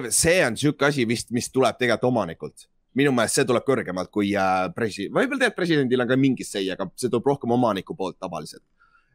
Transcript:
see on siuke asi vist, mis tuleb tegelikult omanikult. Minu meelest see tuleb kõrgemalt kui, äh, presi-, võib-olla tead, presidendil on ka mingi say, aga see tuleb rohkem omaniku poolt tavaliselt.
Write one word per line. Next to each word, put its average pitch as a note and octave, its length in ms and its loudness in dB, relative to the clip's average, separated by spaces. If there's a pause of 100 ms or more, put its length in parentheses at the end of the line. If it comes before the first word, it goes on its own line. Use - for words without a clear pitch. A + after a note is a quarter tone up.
(120)
see E3+ 340 4
on A#2 100 0
siuke C#3 300 0
asi C#3+ 200 2
vist, A#2 260 -4
mis A#2+ 200 -2
tuleb B2 280 2
tegelikult B2 340 2
omanikult. E2 540 -6 (280)
Minu C#3 160 4
meelest A#2 240 0
see C#3+ 80 4
tuleb A#2+ 240 0
kõrgemalt F#2 420 -2
kui, G2+ 240 0
äh, F#2 400 2
presi-, G2 380 -6
võib-olla A#3+ 260 -2
tead, A#3+ 200 0
presidendil D3 420 2
on A#2+ 80 0
ka B2+ 80 2
mingi C3 300 2
say, G2 260 -4
aga F2+ 240 -8
see - 140 -4
tuleb A#2+ 160 -2
rohkem C3 260 0
omaniku A2 420 0
poolt F2+ 240 -6
tavaliselt. E2+ 460 -10 (520)